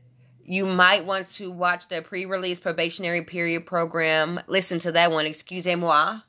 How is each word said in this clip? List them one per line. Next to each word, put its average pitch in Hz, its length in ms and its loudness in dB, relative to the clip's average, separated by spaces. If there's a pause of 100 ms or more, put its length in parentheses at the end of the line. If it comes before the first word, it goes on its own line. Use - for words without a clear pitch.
(440)
You 190 220 -2
might 185 400 4
want 190 260 -6
to 190 180 -12
watch 175 380 -2
the 165 140 -6
pre-release 185 580 -6
probationary 170 640 -2
period 170 420 -4
program. 165 840 0
Listen 180 320 0
to 170 120 -4
that 170 200 6
one, 156 140 2
excusez-moi, 175 1040 0